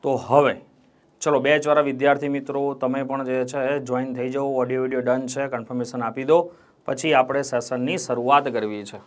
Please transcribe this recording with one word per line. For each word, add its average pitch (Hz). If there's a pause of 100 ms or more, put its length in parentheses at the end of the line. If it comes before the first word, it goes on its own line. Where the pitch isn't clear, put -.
તો 135
હવે 131 (640)
ચલો 147
બેચવાળા 147
વિદ્યાર્થી 139
મિત્રો 139
તમે 135
પણ 135
જે 127
છે 135 (160)
જોઈન 127
થઈ 127
જાઓ. 139 (120)
ઓડિયો 131
વિડિયો 127
ડન 131
છે, 139
કન્ફર્મેશન 123
આપી 113
દો, 170 (480)
પછી 151
આપણે 139
સેશનની 127
શરૂઆત 131
કરવી 107
છે. 101